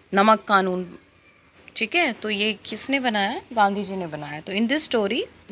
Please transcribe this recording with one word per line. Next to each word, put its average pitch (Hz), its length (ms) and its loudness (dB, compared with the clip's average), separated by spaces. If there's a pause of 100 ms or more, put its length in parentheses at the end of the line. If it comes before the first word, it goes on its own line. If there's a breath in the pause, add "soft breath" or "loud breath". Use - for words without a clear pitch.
(140)
नमक 208 340 6
कानून, 185 500 2 (800)
ठीक 220 180 -4
है? 330 180 2
तो 214 180 -6
ये 214 220 0
किसने 240 480 -4
बनाया? 226 420 0 (100)
गांधी 202 320 2
जी 190 120 -8
ने 185 100 -4
बनाया। 151 340 -10
तो 160 120 -10
in 202 100 2
this 277 260 2
story 226 340 0 (300)